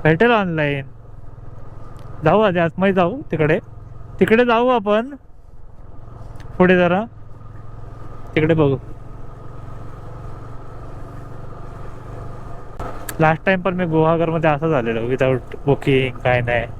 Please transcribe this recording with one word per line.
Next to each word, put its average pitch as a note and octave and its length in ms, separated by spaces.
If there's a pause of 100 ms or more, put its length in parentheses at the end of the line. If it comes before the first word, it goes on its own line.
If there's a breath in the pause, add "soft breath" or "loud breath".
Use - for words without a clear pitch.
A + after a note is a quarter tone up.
भेटेल E3 280
ऑनलाइन, D#3 540 (1400)
जाऊ E3+ 180
आधी F3+ 180
आतमध्ये F3+ 340
जाऊ, F3+ 280 (100)
तिकडे, D#3 280 (600)
तिकडे A3+ 260
जाऊ A#3+ 220
आपण A#3 480 (1400)
पुढे F3+ 200
जरा, F3+ 260 (1300)
तिकडे D#3+ 180
बघू. C#3+ 240 (4000)
लास्ट D#3 260
टाइम F#3+ 160
पण F#3 120
मी F3+ 120
गुहागरमध्ये E3 640
असं D3+ 200
झालेलं, A#2 320
without C3 380 (120)
booking, C3+ 680
काय B2 240
नाही. A#2+ 260 (120)